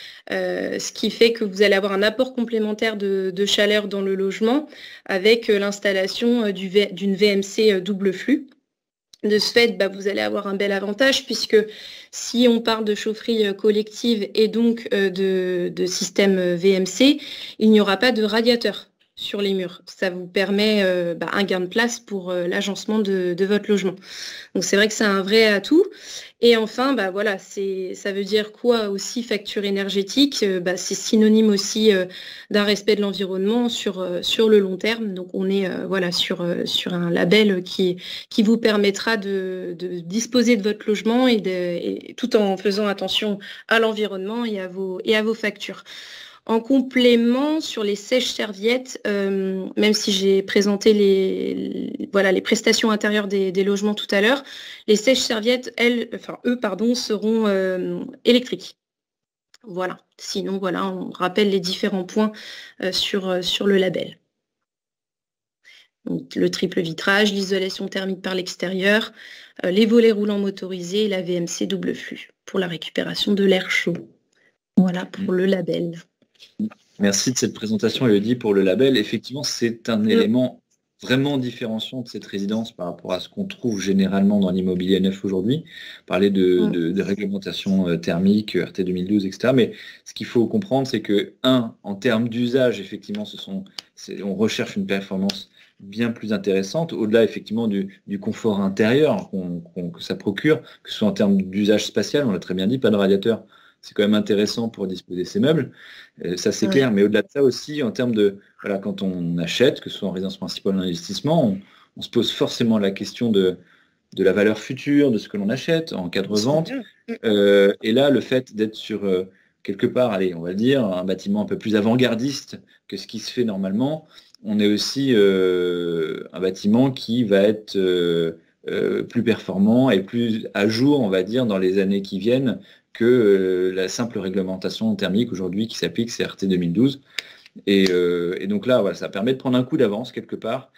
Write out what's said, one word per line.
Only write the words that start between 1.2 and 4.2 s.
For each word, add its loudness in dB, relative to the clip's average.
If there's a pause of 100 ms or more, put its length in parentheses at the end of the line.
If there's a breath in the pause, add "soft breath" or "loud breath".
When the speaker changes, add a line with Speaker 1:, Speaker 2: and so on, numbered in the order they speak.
Speaker 1:
que -4
vous 0
allez 6
avoir 0
un 0
apport 0
complémentaire -2
de, -2
de 0
chaleur 2
dans -4
le 0
logement 0 (380 loud breath)